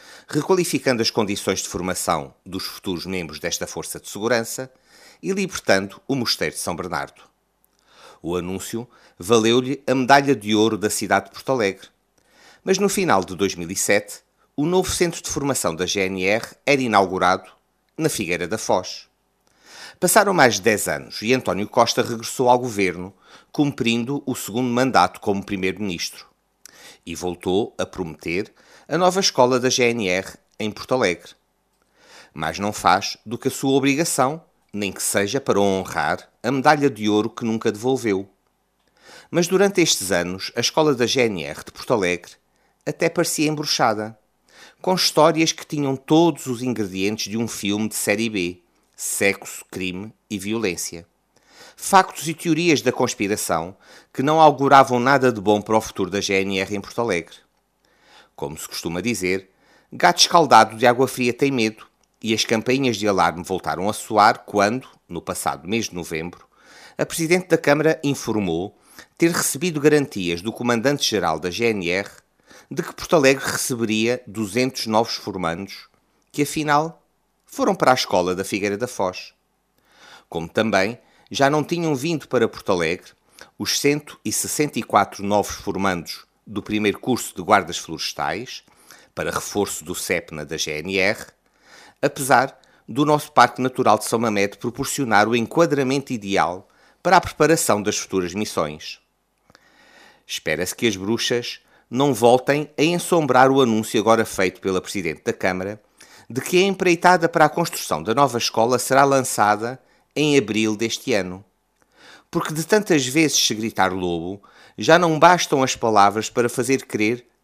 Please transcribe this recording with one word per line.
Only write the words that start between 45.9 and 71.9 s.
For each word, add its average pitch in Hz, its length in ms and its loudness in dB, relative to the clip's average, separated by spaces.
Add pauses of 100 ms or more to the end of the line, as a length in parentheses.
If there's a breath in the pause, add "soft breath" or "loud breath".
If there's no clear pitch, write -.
todos 156 500 2
os 123 160 -6
ingredientes 104 680 -2
de 107 60 -6
um 113 120 -2
filme 104 400 -2
de 107 60 -12
série 110 360 0
B: 90 320 -4 (340)
sexo, - 760 -4
crime 92 440 -8 (160)
e 104 80 -6
violência. 90 680 -6 (720 loud breath)
Factos - 520 2
e 165 60 -4
teorias 160 460 2
da 120 100 0
conspiração 101 840 -2 (360 loud breath)
que 127 100 -4
não 156 180 4
auguravam 135 580 6
nada 131 320 4
de 107 100 -2
bom 104 200 4
para 110 160 0
o 110 40 2
futuro 95 300 -6
da 101 100 -2
G 98 220 0
N 98 160 -4
R 98 180 -4
em 95 40 -6
Porto - 200 -8
Alegre. 95 360 -4 (960 soft breath)
Como 73 220 -10
se - 120 -14
costuma 87 320 -8
dizer, 92 500 -4 (420 soft breath)
gato 170 280 2
escaldado 117 560 6
de 113 100 2
água 123 220 4
fria 120 240 -2
tem 139 180 0
medo, 110 360 -2 (360)
e 110 100 0
as 107 120 0
campainhas 120 520 0
de 104 100 -2
alarme 87 380 0
voltaram 87 440 -4
a 107 40 -2
soar 110 540 4
quando, 107 420 0 (200)
no 85 120 -10
passado 78 480 -6
mês 110 200 -4
de - 60 -16
novembro, 82 520 -10 (500 loud breath)
a - 80 -2
Presidente 165 440 -2
da 165 100 4
Câmara 151 440 2
informou 104 760 -4 (380 loud breath)
ter 165 160 2
recebido 160 480 -4
garantias 127 600 2
do 107 120 -6
Comandante-Geral 110 840 0
da 90 120 -6
G 107 160 -2
N 101 240 -2